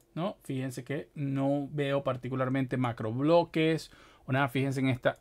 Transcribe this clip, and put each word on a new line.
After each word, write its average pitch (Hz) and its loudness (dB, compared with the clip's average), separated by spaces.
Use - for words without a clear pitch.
¿no? 180 -4
Fíjense 131 -6
que 139 -6
no 139 0
veo 139 0
particularmente 131 0
macro 117 -2
bloques 160 2
o - -8
nada. 135 2
Fíjense 135 0
en 131 4
esta, 131 0